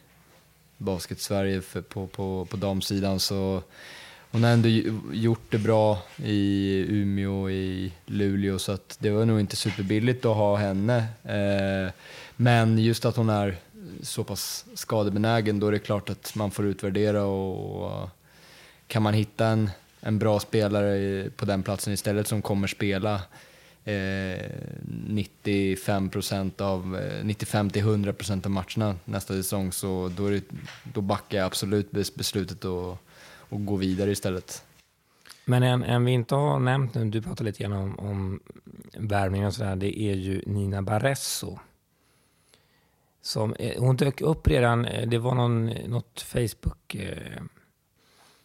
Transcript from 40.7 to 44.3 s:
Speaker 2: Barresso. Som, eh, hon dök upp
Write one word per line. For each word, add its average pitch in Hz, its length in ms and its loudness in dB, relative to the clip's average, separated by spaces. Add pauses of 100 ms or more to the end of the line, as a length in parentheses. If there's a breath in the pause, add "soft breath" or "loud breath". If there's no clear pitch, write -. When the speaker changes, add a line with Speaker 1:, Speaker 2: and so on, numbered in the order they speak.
Speaker 2:
Barresso. 110 760 -2 (1600 soft breath)
Som, 110 320 -2
eh, - 260 -4
hon 127 160 6
dök 139 240 0
upp 156 280 2